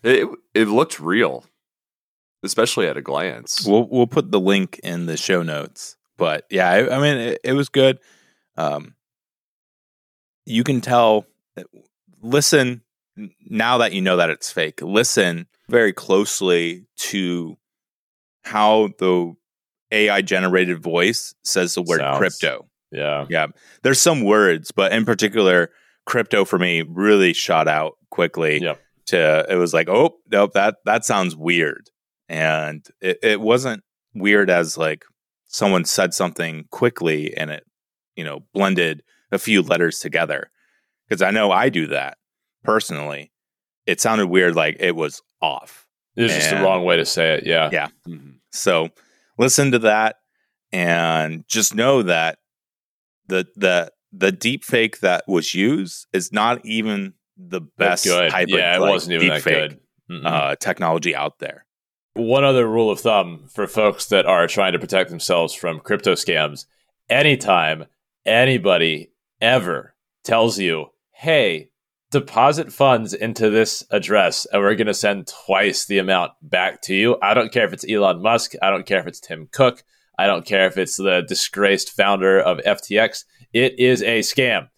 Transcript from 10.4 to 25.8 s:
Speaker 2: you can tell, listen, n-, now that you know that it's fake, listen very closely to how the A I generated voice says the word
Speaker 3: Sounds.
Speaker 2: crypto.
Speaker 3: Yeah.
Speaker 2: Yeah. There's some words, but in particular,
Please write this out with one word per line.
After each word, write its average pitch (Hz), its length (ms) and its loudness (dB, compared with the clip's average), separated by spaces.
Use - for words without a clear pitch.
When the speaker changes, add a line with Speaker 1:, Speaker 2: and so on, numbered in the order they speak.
Speaker 2:
you 117 180 -2
can 131 180 0
tell, 113 440 4
listen, 127 600 0
n-, 101 140 -16
now 117 340 0
that 104 140 2
you 95 80 -4
know 92 160 2
that 85 120 2
it's - 220 -8
fake, 78 300 -6
listen 92 680 0
very 110 240 4
closely 90 920 0
to 87 640 -6
how 107 460 2
the 90 340 0
A 107 180 4
I 98 120 0
generated 92 600 -2
voice 87 640 -4
says 90 320 -2
the 90 60 -6
word 85 180 -2
Speaker 3:
Sounds. 69 180 -2
Speaker 2:
crypto. - 500 -4
Speaker 3:
Yeah. 73 380 -6
Speaker 2:
Yeah. 78 180 -2
There's 135 160 2
some 156 240 2
words, 98 480 2
but 98 220 0
in 113 100 0
particular, 98 680 2